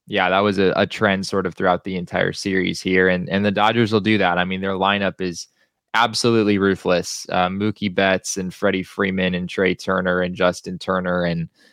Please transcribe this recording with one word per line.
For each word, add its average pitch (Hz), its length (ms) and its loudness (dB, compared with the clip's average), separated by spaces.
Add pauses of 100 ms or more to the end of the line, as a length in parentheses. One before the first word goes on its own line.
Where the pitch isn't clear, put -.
yeah, 95 240 0
that 95 100 4
was 101 200 2
a, 95 160 4
a 101 100 2
trend 98 400 -2
sort 95 220 -2
of 85 80 -8
throughout 90 280 0
the 95 120 -8
entire 92 380 -2
series 92 460 -2
here, 92 280 2
and, 90 220 0
and 98 140 0
the 104 80 2
Dodgers 107 400 2
will 110 100 2
do 107 180 2
that. 87 180 2
I 90 60 2
mean, 95 180 -4
their 95 120 -2
lineup 95 460 0
is 90 280 -8 (480)
absolutely 113 640 2
ruthless. 92 680 0
Uh, 92 180 2
Mookie 101 460 -4
Betts 95 440 0
and 92 160 -6
Freddie 95 300 0
Freeman 95 500 -2
and 90 160 -4
Trey 92 240 0
Turner 92 480 -2
and 90 140 -4
Justin 90 420 -2
Turner, 90 460 -2
and, 85 260 -2 (240)